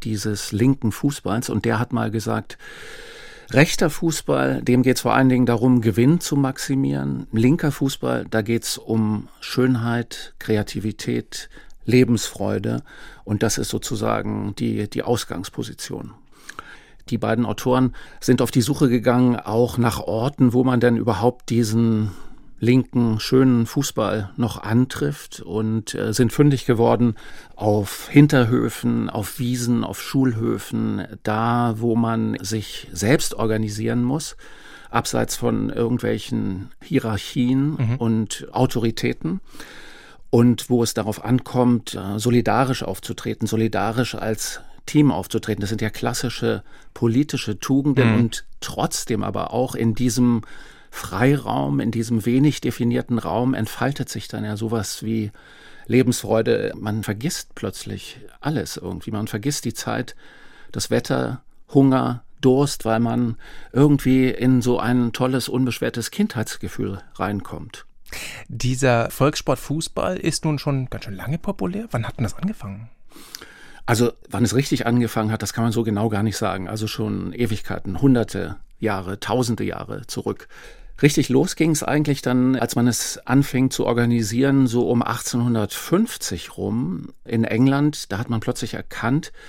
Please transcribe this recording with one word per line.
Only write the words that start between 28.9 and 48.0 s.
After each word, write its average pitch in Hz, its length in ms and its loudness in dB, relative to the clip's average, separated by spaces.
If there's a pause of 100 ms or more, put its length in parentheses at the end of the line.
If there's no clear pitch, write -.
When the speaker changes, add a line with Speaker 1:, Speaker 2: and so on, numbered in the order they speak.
Speaker 1:
auf - 280 -6
Wiesen, 120 460 0
auf - 180 -6
Schulhöfen, 110 1040 0 (160)
da, 117 560 0
wo 113 180 2
man 113 480 0
sich 104 480 -6
selbst 101 440 2
organisieren 110 680 0
muss, 139 340 -2 (520)
abseits 117 460 -2
von 110 340 0
irgendwelchen 110 1040 -2 (120)
Hierarchien 131 960 0
Speaker 2:
Mhm. 120 200 0
Speaker 1:
und 113 540 -2
Autoritäten. 123 880 0 (920)
Und 120 380 4
wo 120 140 4
es 113 100 -2
darauf 107 300 -4
ankommt, 123 720 2
äh, 98 240 -4
solidarisch 120 640 2
aufzutreten, - 640 -6
solidarisch 110 680 0
als - 440 -4 (260)
Team 147 260 4
aufzutreten. 101 500 -2
Das 101 80 -4
sind 107 120 -4
ja 110 80 0
klassische 113 720 -2 (320)
politische 117 640 0
Tugenden 131 540 2